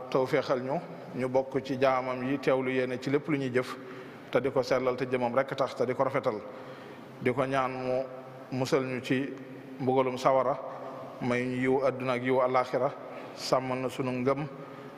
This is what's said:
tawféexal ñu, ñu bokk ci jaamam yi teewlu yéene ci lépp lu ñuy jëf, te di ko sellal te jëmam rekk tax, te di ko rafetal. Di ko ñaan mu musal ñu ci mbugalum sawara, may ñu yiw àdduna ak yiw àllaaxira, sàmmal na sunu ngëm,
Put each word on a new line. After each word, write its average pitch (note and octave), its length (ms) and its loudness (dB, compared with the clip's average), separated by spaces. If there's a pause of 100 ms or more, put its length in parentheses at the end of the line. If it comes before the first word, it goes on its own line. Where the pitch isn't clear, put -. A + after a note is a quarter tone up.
(100)
tawféexal C3 520 2
ñu, C#3 180 -2 (340)
ñu C3 140 -2
bokk C3 340 2
ci C#3 160 -4
jaamam B2+ 460 2
yi C#3 140 0
teewlu C3 340 2
yéene B2+ 280 0
ci C3+ 100 -4
lépp C#3+ 180 2
lu D3+ 100 2
ñuy C3+ 140 -2
jëf, B2+ 240 0 (540)
te C3+ 100 4
di C3+ 100 0
ko B2+ 120 2
sellal B2+ 340 2
te C3+ 100 -2
jëmam B2+ 280 0
rekk C3+ 200 2
tax, B2+ 220 0
te B2+ 100 0
di B2 80 0
ko A#2+ 100 0
rafetal. C3 360 0 (800)
Di B2 120 2
ko C3 120 0
ñaan C3 280 0
mu B2+ 300 0 (480)
musal C3 340 2
ñu B2+ 180 -4
ci C3+ 260 0 (500)
mbugalum B2+ 400 4
sawara, C3 400 4 (600)
may B2 240 2
ñu B2+ 160 -2
yiw C3 260 4
àdduna B2+ 280 0
ak A#2+ 80 0
yiw B2+ 180 4
àllaaxira, B2+ 500 2 (460)
sàmmal C3 420 2
na C3 100 -2
sunu B2+ 220 -2
ngëm, C3+ 360 0 (520)